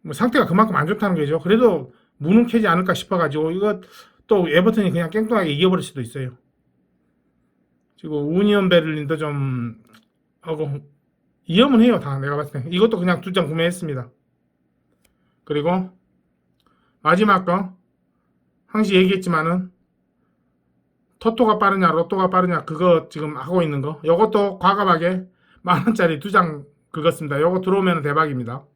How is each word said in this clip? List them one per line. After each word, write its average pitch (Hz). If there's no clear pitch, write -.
뭐 156
상태가 233
그만큼 196
안 147
좋다는 202
거죠. 151
그래도 196
무는 208
캐지 226
않을까 180
싶어가지고 156
이거 196
또 180
에버턴이 190
그냥 165
깽뚱하게 214
이겨버릴 175
수도 139
있어요. 127
그리고 151
우니온 196
베를린도 156
좀 135
하고 151
위험은 226
해요. 233
다 139
내가 143
봤을 147
때. 151
이것도 202
그냥 180
두 185
장 180
구매했습니다. 160
그리고 170
마지막 185
거 185
항시 202
얘기했지만은 185
토토가 226
빠르냐, 196
로또가 180
빠르냐, 180
그거 165
지금 151
하고 175
있는 147
거. 147
요것도 190
과감하게 185
만 180
원짜리 175
두 202
장 165
긁었습니다. 151
요거 180
들어오면 185
대박입니다. 139